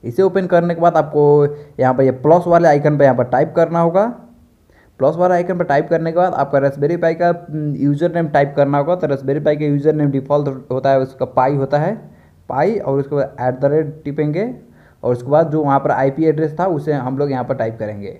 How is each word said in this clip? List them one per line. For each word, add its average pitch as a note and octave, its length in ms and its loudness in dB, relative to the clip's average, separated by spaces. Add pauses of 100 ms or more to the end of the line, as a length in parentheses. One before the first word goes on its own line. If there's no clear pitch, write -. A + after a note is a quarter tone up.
इसे - 160 -2
open F#3+ 260 2
करने E3+ 260 2
के E3 60 -6
बाद E3+ 160 4
आपको D3+ 260 2 (580)
यहाँ B2+ 140 4
पर C3 80 2
ये C3+ 80 4 (100)
plus E3+ 260 4
वाले E3+ 220 4
icon D3 300 2
पर C#3+ 60 6
यहाँ C3 120 6
पर B2 100 0
type C#3 300 0
करना E3+ 240 0
होगा। E3+ 260 2 (960)
Plus D3+ 160 2
वाले F3+ 180 2
icon F3 240 -2
पर F3 80 0
type D3 220 0
करने E3 240 0
के D#3+ 40 -2
बाद F3+ 180 0
आपका C#3 260 0
Raspberry C#3 380 0
Pi E3 160 0
का, F3 140 0
हम्म, D3+ 480 -4
यूजर D3 380 0
नेम E3+ 160 0
type C#3+ 260 -2
करना C#3+ 220 0
होगा। D3+ 180 0
तो E3+ 100 -4
Raspberry C#3 340 -4
Pi D3+ 140 0
का D3 100 -4
यूजर C#3+ 300 0
नेम D3 160 0
default C3+ 600 -4
होता C3 200 -2
है, C3+ 100 4
उसका C3 320 -4
पाई C3+ 240 2
होता C#3 220 -2
है, F3 160 -2 (540)
पाई, F3 300 0
और C#3 200 -2
उसके C#3+ 180 -4
बाद C#3 260 -4
एट B2+ 180 -2
द C#3+ 120 2
रेट D3+ 320 -2
टिपेंगे D3+ 480 -4 (500)
और B2 100 0
उसके B2 180 -4
बाद D3+ 200 2
जो D#3 120 0
वहाँ C#3 180 2
पर C#3+ 100 -2
आईपी C#3 360 0
address D#3 340 0
था F3+ 80 0
उसे D3+ 260 -2
हम C3 240 -4
लोग C#3+ 120 -2
यहाँ B2+ 140 -4
पर B2+ 120 -4
type A2+ 220 -6
करेंगे। G2+ 420 -10